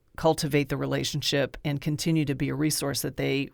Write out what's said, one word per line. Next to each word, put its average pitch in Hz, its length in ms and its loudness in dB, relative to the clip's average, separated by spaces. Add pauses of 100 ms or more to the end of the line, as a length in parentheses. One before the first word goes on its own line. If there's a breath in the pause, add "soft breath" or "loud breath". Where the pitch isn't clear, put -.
(160)
cultivate 147 520 2
the 143 80 -2
relationship 139 880 -2
and 143 160 -2
continue 160 460 2
to 143 80 0
be 135 160 -2
a 135 40 -2
resource 147 480 0
that 139 140 -4
they 139 380 0